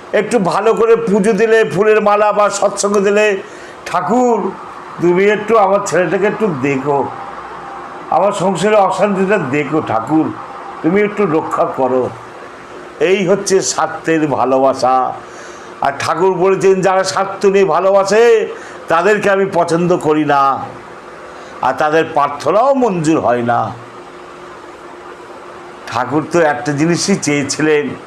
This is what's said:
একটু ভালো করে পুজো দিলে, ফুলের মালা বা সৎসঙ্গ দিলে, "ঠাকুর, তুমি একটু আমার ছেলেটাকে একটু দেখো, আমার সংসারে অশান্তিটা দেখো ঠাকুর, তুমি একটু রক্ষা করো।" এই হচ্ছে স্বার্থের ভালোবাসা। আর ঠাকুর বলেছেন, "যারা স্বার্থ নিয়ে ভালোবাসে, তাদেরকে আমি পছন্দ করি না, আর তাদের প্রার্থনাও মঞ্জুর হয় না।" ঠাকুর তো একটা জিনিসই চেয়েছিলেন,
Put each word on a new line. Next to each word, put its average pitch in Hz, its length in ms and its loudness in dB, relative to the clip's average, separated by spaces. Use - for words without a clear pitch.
একটু 214 260 0
ভালো 196 340 2
করে 226 220 4
পুজো 208 380 2
দিলে, 220 300 4
ফুলের 214 380 2
মালা 208 320 4
বা 202 160 4
সৎসঙ্গ 202 500 0
দিলে, 202 380 2
"ঠাকুর, 202 640 0
তুমি 175 240 4
একটু 208 320 2
আমার 196 280 4
ছেলেটাকে 180 420 0
একটু 214 200 -2
দেখো, 139 460 0
আমার 190 220 2
সংসারে 196 440 0
অশান্তিটা 190 640 2
দেখো 147 500 -2
ঠাকুর, 120 460 0
তুমি 185 180 2
একটু 208 240 0
রক্ষা 160 400 0
করো।" 127 440 0
এই 185 280 2
হচ্ছে 196 340 2
স্বার্থের 160 680 -2
ভালোবাসা। 127 840 2
আর 143 180 0
ঠাকুর 165 340 2
বলেছেন, 185 480 2
"যারা 190 220 2
স্বার্থ 190 420 -2
নিয়ে 196 200 4
ভালোবাসে, 196 840 4
তাদেরকে 196 420 2
আমি 196 240 2
পছন্দ 175 440 2
করি 156 280 2
না, 139 340 2
আর 127 160 0
তাদের 156 360 2
প্রার্থনাও 151 600 2
মঞ্জুর 175 460 2
হয় 120 220 2
না।" 117 300 0
ঠাকুর 127 440 -2
তো 170 100 2
একটা 147 300 0
জিনিসই 165 440 0
চেয়েছিলেন, 147 760 0